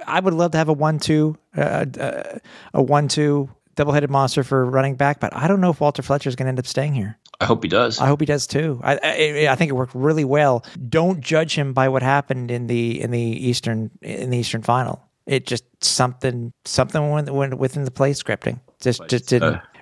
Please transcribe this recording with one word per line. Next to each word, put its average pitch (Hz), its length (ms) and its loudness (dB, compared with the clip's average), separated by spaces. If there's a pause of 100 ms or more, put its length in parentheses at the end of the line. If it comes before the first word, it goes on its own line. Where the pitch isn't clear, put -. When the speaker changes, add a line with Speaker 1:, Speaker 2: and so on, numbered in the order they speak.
Speaker 1:
I 160 140 -2
would 185 160 2
love 170 160 2
to 160 80 0
have 156 100 2
a 156 40 4
one-two, 156 640 0 (220)
uh, - 280 0 (140)
uh, - 400 -8 (360)
a 143 60 4
one-two 143 680 2 (260)
double-headed 143 360 2
monster 139 320 2
for 131 220 2
running 135 300 2
back, 143 240 0
but - 160 -4
I 156 120 0
don't 196 140 2
know 180 100 4
if 143 80 -2
Walter 143 240 0
Fletcher 139 260 -2
is 123 60 -2
gonna 131 140 -4
end 127 100 -4
up 127 80 -6
staying 143 260 -2
here. 107 240 -4 (240)
Speaker 2:
I - 40 -2
hope 113 180 2
he 92 60 -2
does. 117 300 2
Speaker 1:
I 131 80 2
hope 143 120 4
he 160 80 -2
does 143 180 -2
too. 143 380 -2
I, 139 180 2
I, 151 500 0
I 135 40 2
think 160 140 2
it 139 40 -4
worked 127 220 -2
really 151 300 2
well. 135 380 4 (260)
Don't 165 320 2
judge 156 340 0
him 139 180 -2
by 131 160 4
what 131 140 0
happened 131 480 0
in 120 160 -4
the, 117 340 -2
in 117 100 -4
the 120 80 -2
Eastern, 117 680 -2 (120)
in - 280 -8
the 123 80 0
Eastern 113 240 -4
Final. 120 400 -2 (240)
It 131 220 -2
just, 120 160 -4 (200)
something, 123 680 -2 (140)
something 147 440 0
went, 147 240 -2
went 139 240 -2
within 135 280 -2
the 127 60 -6
play 139 200 2
scripting. 120 480 -4 (220)
Just, 123 180 0
Speaker 2:
But, - 100 -12
Speaker 1:
just 123 200 -2
didn't. 82 260 2
Speaker 2:
uh, 87 60 -10 (200)